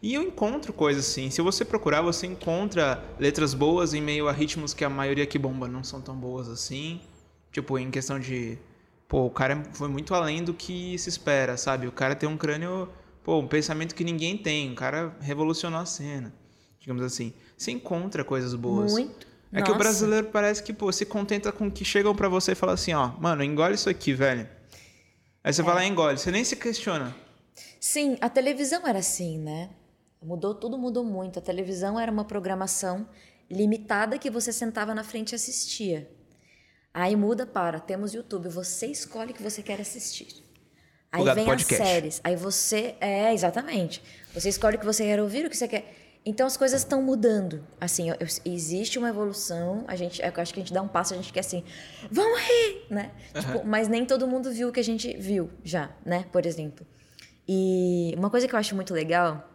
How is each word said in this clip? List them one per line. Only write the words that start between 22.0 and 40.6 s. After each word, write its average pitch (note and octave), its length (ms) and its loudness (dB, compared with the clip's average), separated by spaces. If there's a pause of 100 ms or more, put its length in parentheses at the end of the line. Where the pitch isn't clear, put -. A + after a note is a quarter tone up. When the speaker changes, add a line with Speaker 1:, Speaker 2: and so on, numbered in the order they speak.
Speaker 1:
pra G3+ 120 2
você F#3 260 4
e - 20 2
fala F#3 180 2
assim, F3+ 200 0
ó, C3 260 2
"Mano, D#3 240 2
engole D3+ 320 4
isso G3+ 140 0
aqui, D#3 240 0
velho." B2+ 360 2 (960)
Aí D3 100 2
você D#3+ 80 4
Speaker 2:
É. - 20 6
Speaker 1:
vai F3 120 6
lá F#3 100 4
e G3 40 2
engole, D#3 280 4
você E3+ 140 -2
nem G#3 120 2
se B3 120 -2
questiona. E3 600 -4 (640)
Speaker 2:
Sim, C#4+ 400 0
a A#3 100 2
televisão C#4+ 580 2
era A3 100 2
assim, F3 400 -2
né? D#3 320 -6 (540)
Mudou, E3+ 300 -2
tudo A3+ 240 -6
mudou B3 260 -2
muito. F#3 360 -4
A - 20 -16
televisão F#3+ 580 -2
era A3+ 120 0
uma G#3+ 120 0
programação F#3+ 840 -2 (420)
limitada G#3+ 720 2
que C#4+ 100 -4
você A3+ 240 -2
sentava A3 400 -2
na G#3+ 100 -4
frente A3 280 -6
e A#3+ 40 -6
assistia. G3 720 -2 (840)
Aí F#3 220 2
muda G#3+ 320 4
para, E3+ 320 0
temos G3 340 -6
YouTube, G3+ 360 -8
você F3+ 360 -6
escolhe A#3 460 -8
o - 20 -10
que A#3 80 -14
você G#3+ 220 -6
quer G3+ 180 -6
assistir. - 460 -8 (840)